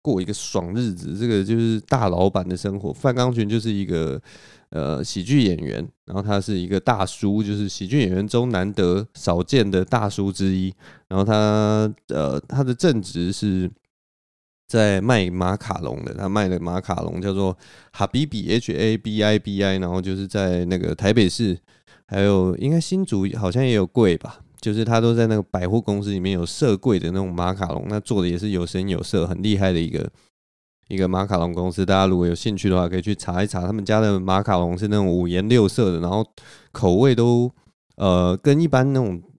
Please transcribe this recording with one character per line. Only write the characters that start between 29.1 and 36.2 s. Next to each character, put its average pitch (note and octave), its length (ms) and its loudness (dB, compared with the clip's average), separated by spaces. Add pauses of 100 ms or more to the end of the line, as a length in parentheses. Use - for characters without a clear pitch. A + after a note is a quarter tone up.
很 F2+ 160 -4
厉 G#2 120 2
害 F#2+ 160 2
的 E2+ 80 2
一 E2 80 -2
个， D#2 220 -6 (760)
一 F#2+ 100 -6
个 F#2 100 2
马 F#2+ 200 0
卡 F#2+ 100 0
龙 E2+ 160 -2
公 F2 180 -2
司。 F#2 140 -2
大 F#2+ 80 2
家 F#2+ 140 4
如 F#2 100 2
果 F2 80 2
有 E2+ 80 2
兴 G2+ 240 -4
趣 G2 140 0
的 F2+ 40 4
话， F2+ 140 2
可 F#2 80 -4
以 F2+ 40 -2
去 G#2 120 -4
查 F2+ 300 -4
一 - 20 2
查， F#2+ 160 -6
他 F2+ 100 -2
们 G#2 140 -4
家 G#2+ 140 2
的 G2+ 200 2
马 F#2 220 0
卡 G2+ 160 2
龙 F2 180 0
是 G#2 120 -4
那 G#2 80 0
种 G2+ 120 2
五 F2 200 2
颜 F#2 200 0
六 A2+ 200 6
色 G2+ 240 0
的， E2+ 80 -2
然 F2 100 -4
后 G#2+ 160 -2 (460)